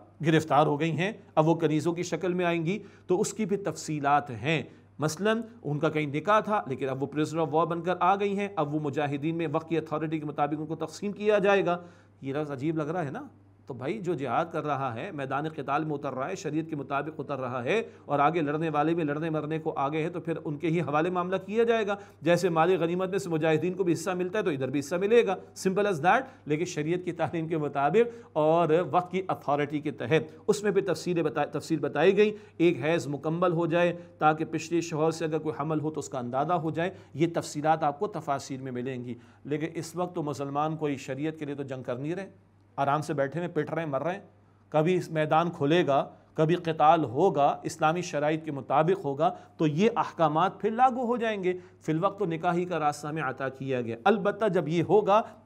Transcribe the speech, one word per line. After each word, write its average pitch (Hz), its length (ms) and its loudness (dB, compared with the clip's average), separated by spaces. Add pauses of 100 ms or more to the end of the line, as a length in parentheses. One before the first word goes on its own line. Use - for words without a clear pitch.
(220)
गिरफ्तार 156 460 6
हो 147 100 0
गई 165 140 0
हैं, 160 200 -2 (260)
अब 156 80 8
वो 165 100 6
कनीज़ों 156 380 2
की 170 120 -4
शक्ल 170 280 -2
में 180 120 0
आएंगी 170 340 0 (300)
तो 180 80 2
उसकी 214 280 -2
भी 190 140 -2
तफसीलात 147 720 0
हैं। 131 280 -2 (420)
मसलन 202 420 0 (220)
उनका 147 240 0
कहीं 151 180 -2
निकाह 156 340 2
था 208 280 -2
लेकिन 131 200 -4
अब 131 100 -4
वो 143 160 -4
prisoner 156 320 0
of 139 60 -4
war 165 140 2
बनकर 170 300 -2
आ 175 180 4
गई 196 200 -2
हैं, 202 200 -4
अब 147 160 -2
वो 156 80 -2
मुजाहिदीन 147 560 -2
में 165 140 -2
वक्त 160 200 -4
की 165 80 0
अथॉरिटी 156 420 -4
के 147 60 -8
मुताबिक 147 340 -2
उनको 156 160 -8
तकसीम 165 380 -8
किया 208 260 2
जाएगा। 180 400 4 (440)
ये 135 100 -6
लफ्ज़ 147 180 -4
अजीब 147 260 -4
लग 151 120 -2
रहा 170 140 -4
है 135 80 -6
ना? 254 180 -12 (380)
तो 139 60 -8
भाई 131 260 -6
जो 180 160 -4
जिहाद 139 360 -2
कर 156 120 -4
रहा 135 300 -2
है, 151 180 -8
मैदान 139 380 -4
क़िताल 147 360 -2
में 151 80 -4
उतर 143 200 -6
रहा 127 140 -4
है, 190 80 -6
शरीयत 156 340 -4
के 156 60 -6
मुताबिक 143 440 -4
उतर 143 180 -6
रहा 127 240 -4
है 151 160 0 (320)
और 143 120 2
आगे 160 200 4
लड़ने 156 280 -2
वाले 151 260 2
भी 170 80 0
लड़ने 151 260 -2
मरने 156 300 -2
को 160 120 -6
आगे 147 280 -2
हैं, 165 120 -2
तो 175 80 -8
फिर 165 160 -4
उनके 156 320 -6
ही 165 120 2
हवाले 151 300 0
मामला 180 280 -2
किया 202 260 0
जाएगा। 226 340 2 (260)
जैसे 170 260 4
माली 170 280 4
गनीमत 180 320 0
में 190 100 -2
से 170 100 -6
मुजाहिदीन 160 440 2
को 180 100 0
भी 175 80 2
हिस्सा 180 220 -2
मिलता 180 260 -2
है 202 60 0
तो 180 60 0
इधर 135 180 -2
भी 143 100 -2
हिस्सा 143 180 -2
मिलेगा, 202 400 4 (180)
simple 202 360 0
as 156 100 -4
that। 214 280 4 (180)
लेकिन 156 200 0
शरीयत 165 380 -4
की 170 80 -4
तालीम 160 340 -2
के 160 100 -2
मुताबिक 151 560 2 (220)
और 160 380 4 (200)
वक्त 147 180 2
की 185 180 -2
अथॉरिटी 147 500 -2
के 147 160 -4
तहत, 143 340 2 (180)
उसमें 208 260 2
भी 196 100 2
तफसीलें 170 400 -2
बता-, 151 260 -2
तफसील 151 300 -4
बताई 143 320 4
गई। 208 220 4 (280)
एक 165 180 4
हैज़ 131 300 0
मुकम्मल 156 440 0
हो 170 140 2
जाए 175 240 4 (280)
ताकि 156 260 4
पिछले 165 380 -2
शौहर 160 280 0
से 160 140 -4
अगर 156 140 -2
कोई 151 200 -4
हमल 156 200 -2
हो 151 100 -4
तो 156 100 -6
उसका 139 200 -8
अंदाज़ा 131 360 0
हो 160 160 -2
जाए, 170 240 -2 (200)
ये 156 120 2
तफसीलात 156 560 0
आपको 147 320 0
तफासिर 139 460 -4
में 135 100 -8
मिलेंगी। 123 460 -6 (280)
लेकिन 151 300 -4
इस 160 200 -10
वक्त 175 200 -4
तो 170 80 -2
मुसलमान 143 520 -4
कोई 147 280 -4
शरीयत 156 360 -6
के 151 60 -10
लिए 143 100 -6
तो 143 100 -8
जंग 131 180 -10
कर 123 140 -6
नहीं 147 180 -6
रहे, 190 120 -10 (500)
आराम 139 240 2
से 156 120 -4
बैठे 139 260 -2
हुए 175 80 -4
पिट 151 240 -2
रहे 160 140 -2
हैं, 147 60 -6
मर 131 100 -2
रहे 165 120 -2
हैं। 202 100 -12 (480)
कभी 156 220 4
इस 175 180 -2
मैदान 156 380 2
खुलेगा, 147 520 2 (360)
कभी 160 180 4
क़िताल 160 500 4
होगा, 147 600 2
इस्लामी 160 360 0
शराइत 156 440 -2
के 156 60 -6
मुताबिक 147 460 2
होगा, 143 320 0 (300)
तो 160 80 4
ये 156 220 4
अहकामात 165 720 0
फिर 220 120 0
लागू 254 320 4
हो 233 120 0
जाएंगे। 202 360 -2 (280)
फिलवक्त 170 380 0
तो 208 60 -2
निकाह 170 280 0
ही 175 120 0
का 175 120 -2
रास्ता 151 320 -2
हमें 156 120 -4
अता 131 280 -4
किया 131 320 -4
गया, 113 140 -6 (120)
अलबत्ता 202 420 2
जब 175 200 0
ये 170 120 2
होगा 190 380 4 (260)